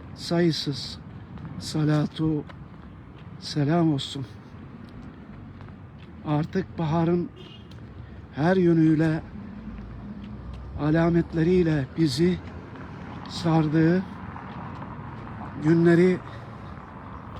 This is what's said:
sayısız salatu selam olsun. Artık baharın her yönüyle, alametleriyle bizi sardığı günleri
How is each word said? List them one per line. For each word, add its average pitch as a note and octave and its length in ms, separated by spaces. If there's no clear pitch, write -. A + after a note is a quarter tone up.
sayısız E3 840
salatu D3+ 880
selam D#3 540
olsun. C3+ 320
Artık D#3 520
baharın E3+ 500
her E3+ 220
yönüyle, D#3+ 640
alametleriyle E3 1040
bizi E3 400
sardığı D#3+ 760
günleri E3+ 560